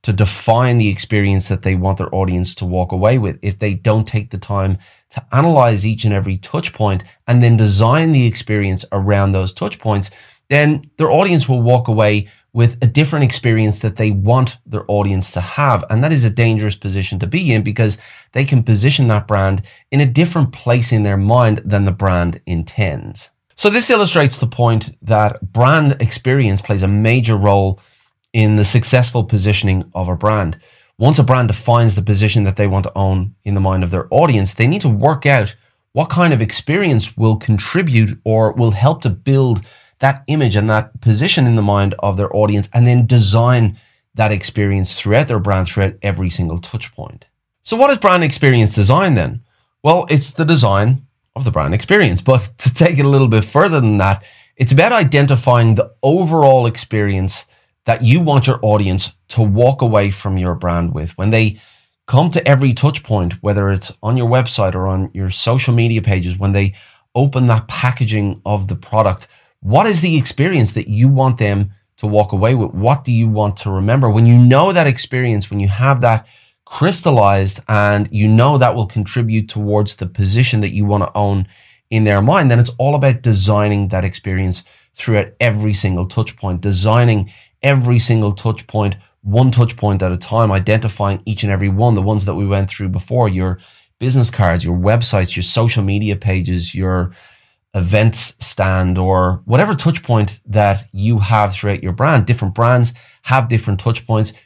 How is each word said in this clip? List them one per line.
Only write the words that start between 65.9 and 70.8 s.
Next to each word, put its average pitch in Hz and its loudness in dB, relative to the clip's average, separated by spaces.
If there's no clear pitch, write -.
pages, 92 -2
when 98 -2
they 98 0
open 131 0
that 113 0
packaging 110 -4
of 95 -4
the 95 -6
product, 104 -2
what 143 2
is 185 0
the 165 0
experience 139 0
that - -6